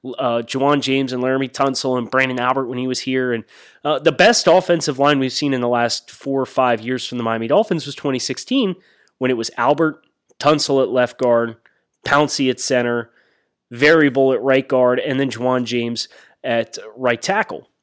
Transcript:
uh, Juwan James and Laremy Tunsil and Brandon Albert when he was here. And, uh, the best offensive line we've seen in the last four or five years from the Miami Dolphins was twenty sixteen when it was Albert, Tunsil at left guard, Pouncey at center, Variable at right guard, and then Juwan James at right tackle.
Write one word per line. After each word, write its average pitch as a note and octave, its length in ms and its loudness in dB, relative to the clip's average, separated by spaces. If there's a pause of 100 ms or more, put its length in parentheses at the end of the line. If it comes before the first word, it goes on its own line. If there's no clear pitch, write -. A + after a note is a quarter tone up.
uh, A#2+ 380 -2
Juwan C#3 400 0
James C3+ 320 -2
and B2 80 -4
Laremy C3 280 -2
Tunsil C3+ 460 -2
and A#2+ 140 -4
Brandon C3 280 0
Albert B2+ 280 0
when B2 100 -8
he B2+ 100 -4
was B2+ 120 -4
here. C3 340 -2
And, A2+ 120 -4 (380)
uh, C#3+ 180 -2
the D3 120 4
best G3+ 340 4
offensive E3 520 2
line C#3+ 200 4
we've C3 140 -2
seen C#3 220 -2
in B2 80 -2
the A#2+ 60 -2
last A#2+ 420 -2
four C3+ 320 -4
or B2 40 -4
five A#2+ 360 0
years B2 240 -6
from B2+ 100 -10
the A#2 80 -6
Miami A2+ 240 -2
Dolphins E3+ 380 0
was C#3 80 -10
twenty C3+ 240 -4
sixteen G3 560 -4 (420)
when B2+ 140 0
it A#2+ 80 0
was A2+ 180 -6
Albert, D3 500 0 (320)
Tunsil C#3+ 440 2
at G2 80 0
left B2 260 0
guard, A#2 400 0 (480)
Pouncey C#3 460 2
at B2 100 -4
center, A#2+ 520 -2 (580)
Variable C3+ 640 4
at G#2+ 80 -2
right C3+ 260 2
guard, B2+ 320 2
and C3+ 180 -4
then C3+ 120 -2
Juwan B2 340 -2
James A#2 420 -4 (380)
at A#2 320 -4 (220)
right A#2+ 240 -2
tackle. - 480 -4 (120)